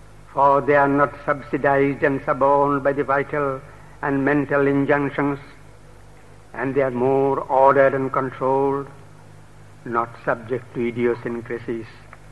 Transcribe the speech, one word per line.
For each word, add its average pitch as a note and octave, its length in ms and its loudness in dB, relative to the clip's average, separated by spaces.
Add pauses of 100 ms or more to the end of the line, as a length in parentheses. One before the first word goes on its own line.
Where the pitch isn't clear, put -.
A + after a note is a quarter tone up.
(320)
for C#3 300 4
they C#3+ 140 2
are C#3 120 4
not C#3+ 260 2 (120)
subsidized C#3 800 0
and C#3 200 0
suborned C#3+ 600 0
by C#3+ 100 0
the C#3 100 -2
vital C#3 560 -4 (440)
and C#3 200 -2
mental C#3+ 440 0
injunctions, C#3+ 720 0 (1120)
and B2 200 -6
they C#3 80 2
are C3 100 0
more C3+ 500 2
ordered C3+ 520 6
and C3+ 180 -2
controlled, C3+ 760 -2 (1000)
not A#2 240 -2 (160)
subject A#2+ 480 -6
to A#2 140 -4
idiosyncrasies A#2 960 -4 (460)